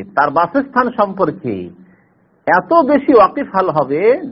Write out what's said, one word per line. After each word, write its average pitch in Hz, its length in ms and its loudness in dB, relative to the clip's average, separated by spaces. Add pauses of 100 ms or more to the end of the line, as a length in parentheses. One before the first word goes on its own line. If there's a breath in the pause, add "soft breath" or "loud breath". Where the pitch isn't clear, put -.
(140)
তার 143 160 0
বাসস্থান 247 560 -2 (100)
সম্পর্কে 180 580 -4 (920 soft breath)
এত 294 260 0 (140)
বেশি 285 280 2
ওয়াকিফ 208 380 4
হাল 190 180 0
হবে, 143 300 -2 (320)